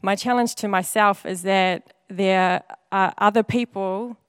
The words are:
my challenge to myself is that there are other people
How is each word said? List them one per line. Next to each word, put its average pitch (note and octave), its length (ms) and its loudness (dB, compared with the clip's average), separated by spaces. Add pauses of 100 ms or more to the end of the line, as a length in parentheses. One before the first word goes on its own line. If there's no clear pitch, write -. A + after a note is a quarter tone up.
my G3+ 140 0
challenge A#3+ 400 0
to G#3+ 120 -6
myself G3+ 580 0
is F3+ 160 -8
that F#3 520 0 (160)
there F#3 540 2 (280)
are F#3+ 260 0
other G#3 260 2
people G#3+ 720 -4 (140)